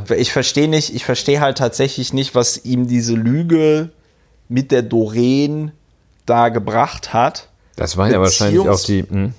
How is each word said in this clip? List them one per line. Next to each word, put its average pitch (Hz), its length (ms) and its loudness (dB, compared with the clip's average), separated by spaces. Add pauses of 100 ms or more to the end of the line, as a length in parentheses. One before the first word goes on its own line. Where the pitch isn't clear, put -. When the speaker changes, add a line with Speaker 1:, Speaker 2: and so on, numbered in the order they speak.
(180)
Speaker 1:
ich 123 160 0
verstehe 147 340 0
nicht, 156 260 0
ich 123 120 -8
verstehe 139 340 0
halt 139 180 0
tatsächlich 135 540 -2
nicht, 131 240 -2
was - 300 -2
ihm 127 220 0
diese 117 280 0
Lüge 156 760 2 (580)
mit 131 220 -2
der 127 100 4
Doreen 123 920 0 (540)
da 117 240 2
gebracht 113 640 -2
hat. 123 360 0 (260)
Speaker 2:
Das - 220 -6
war 98 120 2
ja 107 100 4
wahrscheinlich 101 420 2
Speaker 1:
Beziehungs-, 98 220 2
Speaker 2:
auch - 20 -8
die, 98 180 0
hm. 98 360 -4